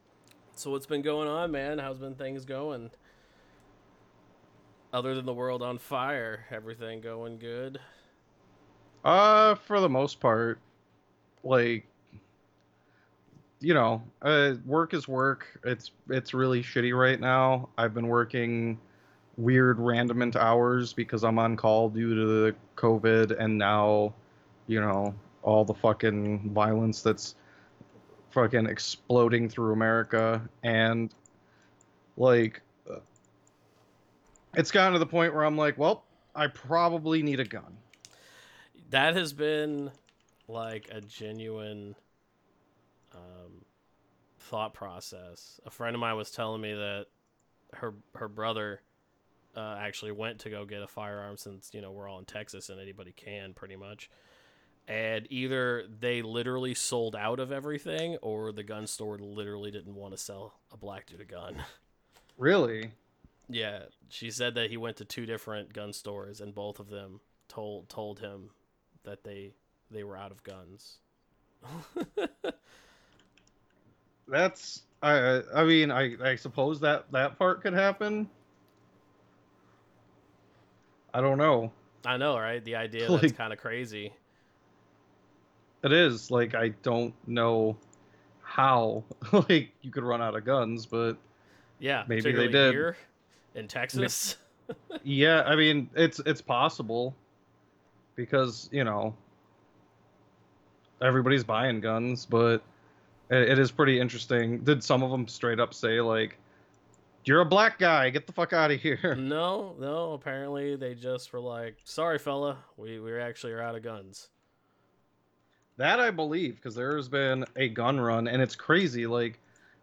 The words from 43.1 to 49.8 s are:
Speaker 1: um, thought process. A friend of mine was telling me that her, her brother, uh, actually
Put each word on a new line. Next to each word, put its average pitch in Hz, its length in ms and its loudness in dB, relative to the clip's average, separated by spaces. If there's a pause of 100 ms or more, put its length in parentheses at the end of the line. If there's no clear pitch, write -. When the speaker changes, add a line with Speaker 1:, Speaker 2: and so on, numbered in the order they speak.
Speaker 1:
um, 90 520 -20 (760)
thought 110 360 -8
process. 90 920 -18
A 120 40 -18
friend 117 240 -8
of 120 60 -8
mine 113 160 -2
was 107 140 -10
telling 110 300 -8
me 107 140 -8
that 101 320 -10 (680)
her, 110 200 -12 (200)
her 110 140 -12
brother, 107 520 -6 (760)
uh, 107 220 -10
actually 104 340 -10